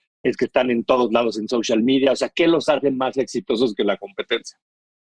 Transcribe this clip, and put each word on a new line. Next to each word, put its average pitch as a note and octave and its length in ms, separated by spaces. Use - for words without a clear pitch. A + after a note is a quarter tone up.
es B2 140
que B2 100
están B2+ 240
en A#2 140
todos B2 280
lados A#2 260
en A2 100
social A2+ 340
media. C3+ 300
O B2 40
sea, B2 120
¿qué - 180
los E3 220
hace C#3+ 220
más C3 260
exitosos A#2 580
que A2 100
la G2 120
competencia? - 600